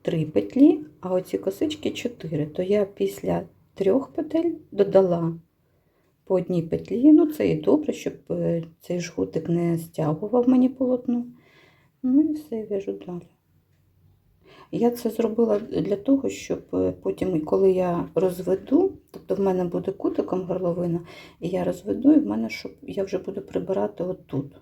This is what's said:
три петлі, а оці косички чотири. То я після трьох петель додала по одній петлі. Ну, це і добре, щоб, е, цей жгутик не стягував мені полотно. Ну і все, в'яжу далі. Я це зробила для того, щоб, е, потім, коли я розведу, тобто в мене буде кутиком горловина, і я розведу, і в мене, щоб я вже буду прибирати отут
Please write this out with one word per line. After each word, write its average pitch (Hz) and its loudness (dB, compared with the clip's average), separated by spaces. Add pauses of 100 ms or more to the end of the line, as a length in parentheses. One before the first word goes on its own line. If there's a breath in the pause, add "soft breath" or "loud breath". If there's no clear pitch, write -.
три 160 -2
петлі, 254 4 (220)
а 185 -4
оці 185 -2
косички - -4
чотири. 160 -6
То 165 -6
я 202 2
після - -4 (320)
трьох 202 0
петель 330 -2 (200)
додала 175 4 (920)
по 190 0
одній 175 0
петлі. 196 4
Ну, 339 8
це - 0
і 160 2
добре, 233 2
щоб, - -6 (160)
е, 170 -2 (160)
цей 180 -6
жгутик 170 -4
не 170 2
стягував 208 0
мені 254 4
полотно. 247 -2 (800 loud breath)
Ну 262 4
і 320 2
все, 220 -8
в'яжу 196 -6
далі. 180 -10 (1400 loud breath)
Я 226 2
це 233 -4
зробила 220 0
для 202 -2
того, 269 2
щоб, - -6 (120)
е, 185 0
потім, 185 -4
коли 190 4
я 180 0
розведу, 190 0 (140)
тобто - -6
в 202 -6
мене 185 2
буде 175 -4
кутиком - -4
горловина, 170 -2 (380 loud breath)
і 170 -6
я 180 -2
розведу, 196 2
і 302 8
в - 2
мене, 220 -2
щоб - -12 (100)
я 98 -6
вже - -6
буду 196 -8
прибирати 190 -4
отут 139 -8